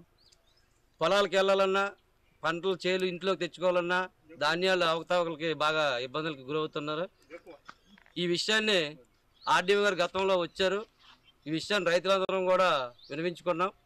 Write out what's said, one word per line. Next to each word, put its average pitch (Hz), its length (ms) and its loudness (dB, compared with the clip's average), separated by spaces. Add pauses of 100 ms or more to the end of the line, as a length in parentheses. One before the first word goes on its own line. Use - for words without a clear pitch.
(1000)
పొలాలకు 190 400 2
వెళ్ళాలన్నా, 196 440 2 (580)
పంటలు 170 340 -2 (100)
చేలు 185 260 0
ఇంట్లోకి 175 320 -2
తెచ్చుకోవాలన్నా 180 560 0 (460)
ధాన్యాలు 180 460 2
అవకతవకలకి 165 600 0 (140)
బాగా 156 180 2 (220)
ఇబ్బందులకు 143 420 -6
గురవుతున్నారు. 151 560 -4 (1160)
ఈ - 20 -2 (100)
విషయాన్ని 214 460 0 (720)
ఆర్డీఓ 180 300 2
గారు 202 200 2
గతంలో 190 300 0 (120)
వచ్చారు. 190 340 -2 (680)
ఈ 143 80 -8
విషయాన్ని 175 380 -2
రైతులందరం 190 580 2
కూడా 185 180 4 (400)
విన్నవించుకున్నాం. 170 640 -4 (160)